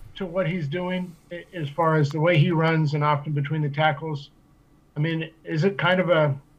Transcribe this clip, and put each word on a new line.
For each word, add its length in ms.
to 100
what 220
he's 220
doing, 440
a-, 200
as 160
far 280
as 120
the 120
way 180
he 140
runs 420
and 80
often 300
between 280
the 80
tackles? 600
I 40
mean, 300
is 220
it 140
kind 200
of 120
a, 280